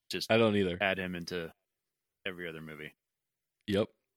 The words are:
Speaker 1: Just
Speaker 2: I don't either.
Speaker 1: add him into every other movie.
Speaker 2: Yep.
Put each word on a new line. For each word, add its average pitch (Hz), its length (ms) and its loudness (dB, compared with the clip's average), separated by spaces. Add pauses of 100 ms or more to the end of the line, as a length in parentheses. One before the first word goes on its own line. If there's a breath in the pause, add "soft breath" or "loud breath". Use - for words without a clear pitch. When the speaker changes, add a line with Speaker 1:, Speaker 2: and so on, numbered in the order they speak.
(100)
Speaker 1:
Just 90 200 -6
Speaker 2:
I 110 80 6
don't 110 160 6
either. 92 260 2
Speaker 1:
add 95 200 2
him 90 160 -4
into 85 360 -6 (720)
every 87 240 -8
other 80 120 -10
movie. 76 340 -12 (720)
Speaker 2:
Yep. - 220 2 (280)